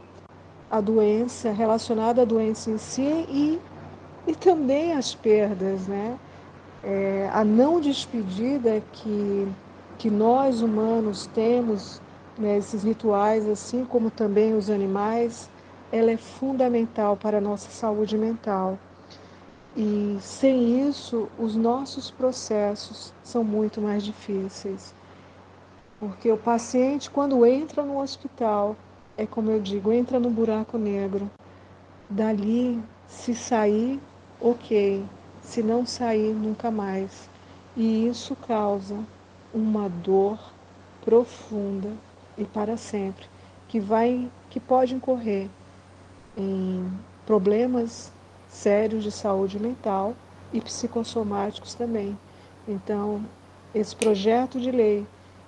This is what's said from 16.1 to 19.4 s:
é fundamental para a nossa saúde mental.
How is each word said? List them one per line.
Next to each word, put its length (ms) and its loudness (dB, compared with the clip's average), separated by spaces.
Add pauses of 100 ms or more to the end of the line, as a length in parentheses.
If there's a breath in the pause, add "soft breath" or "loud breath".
é 60 0
fundamental 1000 0
para 220 0
a 20 2
nossa 300 -4
saúde 440 0
mental. 600 -2 (960 soft breath)